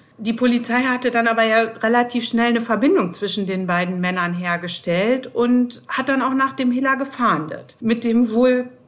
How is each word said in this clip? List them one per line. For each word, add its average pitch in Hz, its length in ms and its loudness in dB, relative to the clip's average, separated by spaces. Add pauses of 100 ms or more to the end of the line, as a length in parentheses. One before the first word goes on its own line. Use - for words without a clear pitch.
(180)
Die 226 160 -4
Polizei 240 480 2
hatte 247 280 0
dann 233 160 2
aber 226 160 2
ja 226 200 4
relativ 233 640 0
schnell 233 260 2
eine 233 100 2
Verbindung 226 520 2
zwischen 202 340 -4
den 185 200 -4
beiden 180 340 -2
Männern 180 320 -2
hergestellt 175 1000 -2
und 240 540 0
hat 262 200 -4
dann 262 140 0
auch 262 120 0
nach 269 180 0
dem 254 180 0
Hiller 269 260 0
gefahndet. 226 840 -4
Mit 226 240 0
dem 233 280 2
wohl 247 360 2 (200)